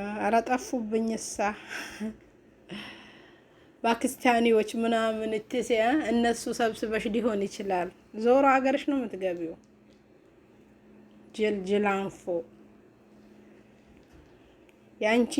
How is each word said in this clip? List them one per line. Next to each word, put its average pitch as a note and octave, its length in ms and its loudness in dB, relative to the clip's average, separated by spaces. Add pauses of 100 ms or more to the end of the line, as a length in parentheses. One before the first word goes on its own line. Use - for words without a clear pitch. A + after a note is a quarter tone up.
(160)
ኧረ G#3 180 2 (100)
ጠፉብኝ A3+ 680 -2
እሳ። - 240 -8 (2500)
ፓኪስታኒዎች A#3 920 2
ምናምን A3+ 580 0
እትሴ፣ A3 340 -4 (120)
እ፣ A#3+ 120 2 (140)
እነሱ A#3 360 2 (120)
ሰብስበሽ A3 540 -2
ሊሆን G#3+ 340 0
ይችላል። F#3+ 460 -4 (300)
ዞሮ B3 300 6
ሀገርሽ C4+ 360 4
ነው C#4 120 0
የምትገቢው። F#3 580 -4 (1800)
ጅል፣ G#3+ 300 0
ጅል G#3 260 2
አንፎ። G3 340 -2 (2750)
ያንቺ፣ A3+ 400 4